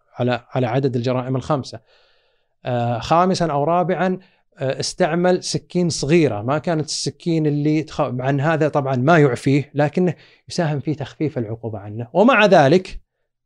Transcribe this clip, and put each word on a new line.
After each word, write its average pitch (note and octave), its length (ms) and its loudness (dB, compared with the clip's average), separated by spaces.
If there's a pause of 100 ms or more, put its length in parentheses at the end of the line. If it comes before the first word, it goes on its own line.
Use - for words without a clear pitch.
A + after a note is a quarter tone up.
(180)
على، B2 320 -2
على B2+ 160 0
عدد C3 300 0
الجرائم B2+ 400 -2
الخمسة. B2+ 440 -4 (840)
آه، A#2+ 340 -2
خامسًا E3+ 540 0
أو C#3+ 120 -2
رابعًا، F3+ 540 0 (400)
آه، C3+ 220 -4
استعمل F3 640 0
سكين F3 460 -4
صغيرة، C#3 540 2
ما C3+ 160 -2
كانت D#3 260 -4
السكين D#3 600 -4
اللي D3 360 2
تخ-، - 180 -8
عن C3 400 -2
هذا D3+ 280 0
طبعًا C3+ 280 -2
ما D3+ 220 4
يعفيه، C3+ 560 2
لكنه D3+ 400 0 (340)
يساهم D3+ 320 -4
في D3+ 140 -4
تخفيف C#3+ 440 -6
العقوبة A2 400 -8
عنه. G#2+ 340 -10
ومع G#3+ 340 4
ذلك، F3 580 4 (420)